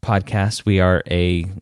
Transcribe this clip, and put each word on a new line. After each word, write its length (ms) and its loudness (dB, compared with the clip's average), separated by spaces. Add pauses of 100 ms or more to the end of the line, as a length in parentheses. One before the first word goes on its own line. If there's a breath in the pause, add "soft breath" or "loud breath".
podcast, 600 -2
we 160 2
are 300 2
a 340 0 (180)